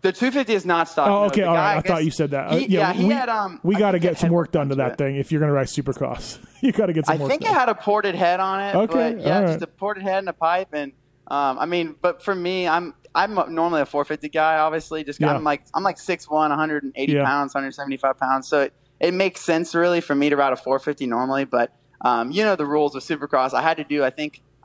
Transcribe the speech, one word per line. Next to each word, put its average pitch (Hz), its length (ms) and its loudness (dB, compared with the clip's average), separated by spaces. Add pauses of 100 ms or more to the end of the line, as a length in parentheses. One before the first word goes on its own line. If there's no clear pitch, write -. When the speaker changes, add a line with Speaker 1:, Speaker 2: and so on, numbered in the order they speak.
Speaker 1:
The 190 120 2
two 254 180 0
fifty 233 220 0
is 185 120 0
not 165 220 2
stock, 185 220 2
Speaker 2:
Oh, - 20 4
Speaker 1:
no. 202 140 4
Speaker 2:
okay, 202 160 2
Speaker 1:
The 185 60 2
Speaker 2:
all 170 80 4
Speaker 1:
guy, 165 60 4
Speaker 2:
right. 202 140 2
Speaker 1:
I - 20 0
Speaker 2:
I 156 40 0
thought 175 160 0
Speaker 1:
guess 156 80 2
Speaker 2:
you 160 60 0
said 143 200 -2
that. 135 160 -4
Uh, 156 100 0
Speaker 1:
he, 262 100 0
Speaker 2:
yeah, 185 120 4
Speaker 1:
yeah, 180 140 2
he 180 120 2
Speaker 2:
we, 208 80 4
Speaker 1:
had, 262 140 -2
um, 208 360 -4
Speaker 2:
we 196 120 2
Speaker 1:
I 196 40 -2
Speaker 2:
gotta 196 160 4
Speaker 1:
think 170 80 0
he 175 40 2
Speaker 2:
get 165 100 0
Speaker 1:
had - 40 -4
Speaker 2:
some 165 100 2
work 170 200 2
done 143 180 0
to 135 60 0
Speaker 1:
headphones 131 160 0
Speaker 2:
that - 60 -12
Speaker 1:
to 147 60 0
it. 139 40 0
Speaker 2:
thing 135 100 -2
if 139 140 -4
you're 151 100 2
gonna 151 120 2
write 135 140 0
Supercross. 127 760 -6
<laughs> - 180 -14
You 254 120 4
gotta 190 200 2
get 156 120 0
some 156 100 0
Speaker 1:
I 151 40 -4
Speaker 2:
work 139 100 -2
Speaker 1:
think 294 120 0
it - 40 -6
Speaker 2:
done. 440 80 2
Speaker 1:
had 262 160 4
a 214 60 0
ported 202 400 0
head 180 260 2
on 190 200 -2
it, 196 140 -2
Speaker 2:
Okay, 233 380 2
Speaker 1:
but 202 120 -8
yeah, 156 100 2
Speaker 2:
all 208 80 4
Speaker 1:
just 170 100 2
Speaker 2:
right. 160 100 -4
Speaker 1:
a 160 40 -8
ported 196 360 -6
head 190 160 0
and 196 100 -6
a 160 40 -8
pipe. 175 400 0
And, 143 180 -6 (360)
um, 139 300 0
I 151 80 0
mean, 165 360 -2
but 175 200 0
for 196 140 -2
me, 180 320 -2
I'm, 165 260 0 (220)
I'm 202 200 0 (200)
normally 165 260 0
a 131 40 0
four 143 200 -2
fifty 151 240 -8
guy, 156 280 2
obviously. 156 480 -2
Just 143 160 -10
Speaker 2:
Yeah. 151 120 2
Speaker 1:
I'm, 139 120 -2
like, 147 180 0 (100)
I'm, 180 100 -4
like, 190 160 0
six - 300 -6
one, 156 220 2
a 143 60 2
hundred 151 260 -2
and 135 140 -8
eighty 143 160 0
Speaker 2:
Yeah. 139 120 2
Speaker 1:
pounds, 139 280 -2
hundred 135 220 -6
seventy-five 139 440 -4
pounds. 131 300 -2
So 147 140 2
it, - 100 -4 (260)
it 175 140 0
makes 185 280 -2
sense, 165 320 0
really, 170 280 2
for 147 140 -2
me 143 140 2
to 147 60 2
ride 139 180 2
a 123 40 -4
four 131 220 -2
fifty 143 280 -4
normally. 131 380 -2
But, 120 280 -2 (280)
um, 120 300 0
you 196 120 0
know 208 140 2
the 151 80 -2
rules 147 300 0
of 131 80 -10
Supercross. 135 500 -2
I 127 80 2
had 160 160 2
to 151 80 -8
do, 147 180 0
I 127 60 2
think, 151 320 -10 (240)